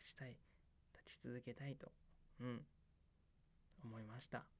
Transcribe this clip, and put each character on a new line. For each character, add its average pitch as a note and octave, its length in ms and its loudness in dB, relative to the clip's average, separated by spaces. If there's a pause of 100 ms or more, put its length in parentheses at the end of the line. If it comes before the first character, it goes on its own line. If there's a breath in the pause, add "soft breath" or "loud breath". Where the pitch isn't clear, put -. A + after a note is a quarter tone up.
ち - 100 -4
た B2 140 -2
い、 B2+ 100 -6 (680 loud breath)
立 - 140 -8
ち - 20 -18
続 B2 220 4
け B2 100 2
た C#3 140 0
い C3+ 80 4
と、 - 160 -4 (500)
う - 40 4
ん、 A#2+ 200 6 (1160)
思 A2+ 160 -2
い A2 80 0
ま A#2 140 -2
し - 80 -6
た。 A#2+ 180 2 (140)